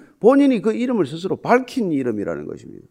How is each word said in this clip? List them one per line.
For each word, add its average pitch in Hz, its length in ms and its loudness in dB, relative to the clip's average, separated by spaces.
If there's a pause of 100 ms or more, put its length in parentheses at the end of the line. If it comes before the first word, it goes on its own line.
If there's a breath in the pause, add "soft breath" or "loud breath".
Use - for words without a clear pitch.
(200 loud breath)
본인이 269 420 4
그 214 120 0
이름을 226 320 -2
스스로 160 320 -6
밝힌 233 540 0
이름이라는 104 540 -4
것입니다. - 460 -16